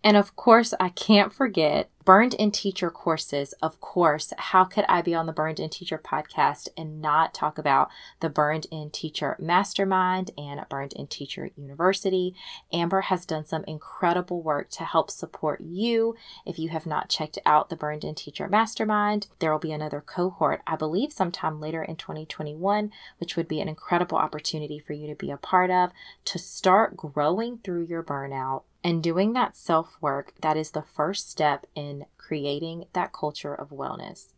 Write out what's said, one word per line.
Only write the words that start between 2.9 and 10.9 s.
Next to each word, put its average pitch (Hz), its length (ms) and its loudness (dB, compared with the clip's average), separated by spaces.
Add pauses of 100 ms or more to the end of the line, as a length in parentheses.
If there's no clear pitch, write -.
Of 160 200 -4
course, 156 580 2
how - 260 4
could 190 240 2
I 175 140 4
be 170 100 0
on 165 140 0
the 160 60 -4
Burned 156 260 -2
In 156 100 -6
Teacher 165 300 -8
podcast - 760 -2
and 156 260 -10
not 156 320 2
talk - 240 -4
about 143 320 4 (300)
the 160 100 -2
Burned 151 400 0
In 151 200 -10
Teacher - 500 -6
Mastermind 185 1000 2
and 143 320 -10
Burned 139 220 -6